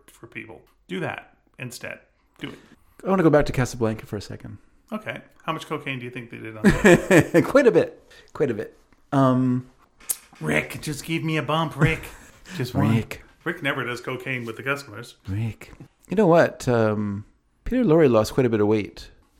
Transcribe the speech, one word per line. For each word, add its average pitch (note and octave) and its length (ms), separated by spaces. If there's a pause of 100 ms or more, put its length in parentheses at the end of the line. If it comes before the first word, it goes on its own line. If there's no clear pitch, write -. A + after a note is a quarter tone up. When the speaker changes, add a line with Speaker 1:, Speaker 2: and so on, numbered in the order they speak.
Speaker 1:
for - 180
people. - 360 (260)
Do F3+ 100
that - 380 (240)
instead. - 400 (400)
Do D3 80
it. - 100 (480)
Speaker 2:
I F#3 40
wanna F#3+ 120
go D#3+ 80
back C#3+ 160
to - 60
Casablanca A2+ 540
for A2 100
a G2+ 40
second. G#2 380 (320)
Speaker 1:
Okay. D#3+ 300 (240)
How E3+ 80
much D#3 160
cocaine C#3+ 320
do B2 40
you A#2+ 60
think A#2 220
they A#2 60
did A2 180
on G#2+ 80
that? F3 800
Speaker 2:
<laughs> - 20
Quite C4 220
a - 20
bit. - 320 (300)
Quite C#3 180
a A2 40
bit. G#2+ 220 (360)
Um, B2+ 580 (720)
Speaker 1:
Rick, D3+ 420
just D3 220
give E3 180
me D#3+ 140
a D3+ 60
bump, D3+ 340
Rick. D#3 260 (260)
Speaker 2:
<laughs> - 280
Speaker 1:
Just C3 180
one. A2 220
Speaker 2:
Rick. - 260 (220)
Speaker 1:
Rick E3+ 180
never C#3 220
does A#2 160
cocaine B2+ 460
with A2 100
the - 80
customers. C3 500 (140)
Speaker 2:
Rick. G#2+ 440 (360)
You F3 80
know G#3 100
what? D#3+ 400
Um, G#2+ 580 (400)
Peter B3 200
Lorre D#3 260
lost A2 240
quite C3 120
a - 40
bit A2 100
of G#2 60
weight G#2 440 (300)